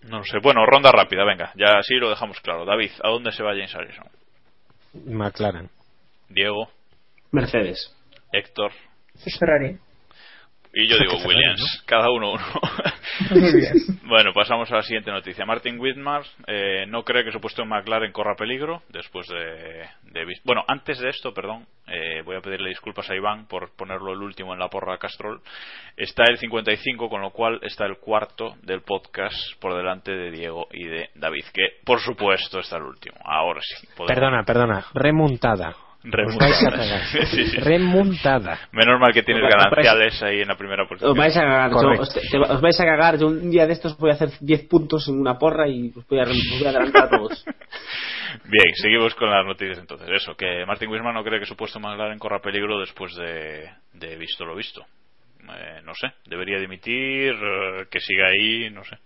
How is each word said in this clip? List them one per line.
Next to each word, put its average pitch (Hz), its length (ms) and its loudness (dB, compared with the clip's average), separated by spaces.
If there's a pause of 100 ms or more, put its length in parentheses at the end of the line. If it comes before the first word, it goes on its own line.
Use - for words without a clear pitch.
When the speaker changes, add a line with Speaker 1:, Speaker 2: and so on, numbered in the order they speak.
Speaker 1:
No 110 160 -10
sé. - 180 -4
Bueno, 120 240 6
ronda 135 260 10
rápida, 98 320 4
venga. 92 320 -2
Ya 104 220 6
así 101 180 0
lo 120 140 0
dejamos 104 300 -8
claro. 85 240 -6
David, 101 260 0 (120)
¿a 107 60 0
dónde 117 240 -2
se - 100 -8
va 104 80 -2
James 98 240 -6
Allison? - 320 -14 (1000)
Speaker 2:
McLaren. 104 640 -4 (600)
Speaker 1:
Diego. 104 400 -2 (640)
Speaker 3:
Mercedes. 110 640 -2 (380)
Speaker 1:
Héctor. - 400 -4 (520)
Speaker 4:
Es - 140 -10
Ferrari. 156 380 0 (960)
Speaker 1:
Y 110 160 2
yo 113 100 4
digo 95 140 2
Speaker 2:
<laughs> 87 60 -2
Ferrari, 90 180 -6
Speaker 1:
Williams. 85 240 2 (200)
Speaker 2:
¿no? - 60 -20
Speaker 1:
Cada 117 240 4
uno 110 220 -2
uno. 98 120 -6 (880)
Speaker 4:
Muy 185 300 6
bien. - 180 -2
Speaker 1:
<laughs> - 220 -2 (100)
Bueno, 107 240 6
pasamos 113 380 0
a 117 40 2
la 107 60 2
siguiente 110 300 -6
noticia. 95 340 -8
Martin 120 320 -6
Whitmar, 139 440 -4 (260)
eh, 98 400 -4
no 113 160 -8
cree 123 180 0
que 113 80 -4
su 107 100 -8
puesto 117 220 -8
en 110 60 -8
McLaren 107 420 -4
corra 104 240 -4
peligro 131 540 -6
después - 400 -14
de... 82 560 -12 (280)
de 82 120 -8
vis-, 85 200 -12
bueno, 120 220 -2
antes 139 320 -6
de 127 120 -6
esto, - 220 -10
perdón, 110 320 -12 (220)
eh, 82 380 -8
voy 87 100 -12
a 95 60 -10
pedirle 95 300 -8
disculpas - 380 -12
a 95 60 -6
Iván 107 320 -6
por 90 300 -10
ponerlo 95 360 -10
el 95 80 -10
último 95 320 -12
en 90 60 -12
la 90 100 -4
porra 92 260 -6
a 92 40 -12
Castrol. - 420 -12 (560)
Está 113 320 0
el 120 100 2
cincuenta 113 340 -4
y 104 60 0
cinco, 117 300 -6
con 104 140 -6
lo 98 80 -8
cual 113 320 -2
está 104 240 -6
el 98 120 -8
cuarto 110 680 -4
del 90 180 -6
podcast 98 540 -6 (240)
por 92 160 -4
delante 92 340 -6
de 90 220 -6
Diego 82 400 -10
y 85 160 -12
de 80 260 -8
David, 76 300 -6 (100)
que 95 80 2 (220)
por 123 160 4
supuesto 98 580 -2
está 87 200 -8
el 80 80 -8
último. - 380 -20
Ahora 78 380 -2
sí, - 240 -14 (100)
podemos. 87 120 -8 (100)
Speaker 2:
Perdona, 127 260 4
perdona. 117 480 2
Remontada. 131 840 2 (260)
Speaker 1:
Remontada. 113 480 2
Speaker 2:
Os - 120 4
vais 220 40 4
a - 40 4
cagar. 101 320 -2
Speaker 1:
<laughs> - 280 -2
Sí, 339 140 2
sí. - 140 -2
Speaker 2:
Remontada. 156 1000 2 (140)
Speaker 1:
Menos 117 260 6
mal 123 140 6
que 117 100 4
tienes 113 220 2
Speaker 3:
Os 110 60 6
vais 101 160 8
Speaker 1:
gananciales 110 560 4
ahí 101 180 0
en 101 80 -2
la 98 80 -2
primera 98 320 -4
posición. 113 220 -2
Speaker 3:
Os 135 80 4
vais 156 180 4
a 175 60 4
cagar, 131 280 4
yo, 123 60 2
Speaker 2:
Correcto. 120 280 4
Speaker 3:
os - 100 -8
te, - 80 -2
te, - 160 -2
os 139 240 2
vais 165 180 4
a 180 60 4
cagar. 160 320 4
Yo 156 80 4
un 160 240 0
día 165 160 6
de 165 80 2
estos 160 240 -6
voy 156 120 2
a 147 40 6
hacer 147 160 0 (100)
diez 147 260 2
puntos 156 420 2
en 139 120 0
una 127 180 0
porra 156 300 2
y 120 260 -6
os 120 140 -20
voy 135 120 2
a, - 20 4
os 123 60 2 (300)
voy 143 80 -2
a 139 40 2
adelantar 277 340 4
a - 60 -2
todos. - 340 -2
Speaker 1:
<laughs> - 1000 -12
Bien, 101 300 6
seguimos 113 380 2
con 113 140 0
las 98 160 4
noticias 95 320 -6
entonces. 85 340 -16
Eso, 95 260 -2
que 90 280 -4
Martin 101 240 -6
Wisman 113 240 -4
no 113 100 -6
cree 110 160 -4
que 101 60 -6
su 107 100 -12
puesto 110 240 -12
en 107 60 -14
McLaren 107 340 -8
corra 104 220 -6
peligro 101 400 -4
después 92 360 -12
de, 80 520 -12 (240)
de 82 240 -16
visto 82 300 -10
lo 82 100 -12
visto. - 240 -14 (720)
Eh, 82 300 -18
no 80 100 -16
sé, 135 180 -10 (120)
debería 92 340 -6
dimitir, 127 760 -4
eh, 95 560 -6
que 92 100 -4
siga 95 280 2
ahí, 110 420 2
no 101 140 -18
sé. - 220 -18